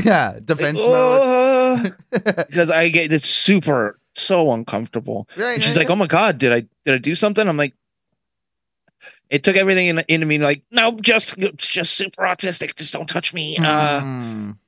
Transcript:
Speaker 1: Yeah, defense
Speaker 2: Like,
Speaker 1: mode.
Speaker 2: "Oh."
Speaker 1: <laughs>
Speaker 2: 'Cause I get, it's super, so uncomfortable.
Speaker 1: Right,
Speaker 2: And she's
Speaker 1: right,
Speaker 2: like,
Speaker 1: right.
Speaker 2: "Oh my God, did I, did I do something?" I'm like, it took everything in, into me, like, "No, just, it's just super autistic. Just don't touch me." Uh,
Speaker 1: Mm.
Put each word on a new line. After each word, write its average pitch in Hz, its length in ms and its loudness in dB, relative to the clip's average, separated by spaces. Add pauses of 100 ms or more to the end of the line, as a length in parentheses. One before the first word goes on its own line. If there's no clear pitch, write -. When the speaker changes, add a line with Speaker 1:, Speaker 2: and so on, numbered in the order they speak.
Speaker 1:
Yeah, 147 400 2
defense 151 360 -2
Speaker 2:
Like, 220 80 0
Speaker 1:
mode. 254 340 4
Speaker 2:
"Oh." 254 1200 0
Speaker 1:
<laughs> - 80 -12
Speaker 2:
'Cause 170 180 2
I 165 180 4
get, 160 220 0
it's 156 180 0
super, 143 680 2 (160)
so 170 380 2
uncomfortable. 113 840 -6
Speaker 1:
Right, 233 200 -4
Speaker 2:
And - 80 -2
she's 147 120 0
Speaker 1:
right, 165 60 6
Speaker 2:
like, 160 80 2
Speaker 1:
right. 170 40 2
Speaker 2:
"Oh 196 40 2
my 190 100 0
God, 180 300 2
did 123 160 2
I, 120 80 2 (240)
did 139 100 2
I - 40 2
do 135 160 -4
something?" 208 320 0
I'm 156 100 0
like, 143 160 -2 (1600)
it 139 140 -2
took 190 140 4
everything 190 300 2
in, 165 200 0
into 160 180 0
me, 151 140 0
like, 147 320 0
"No, 233 220 0
just, 220 440 0
it's 190 320 -4
just 170 240 -2
super 190 300 -4
autistic. 180 520 -4
Just - 180 -8
don't 151 160 -8
touch - 240 -6
me." 156 240 -6
Uh, 151 440 0
Speaker 1:
Mm. 113 560 -10 (100)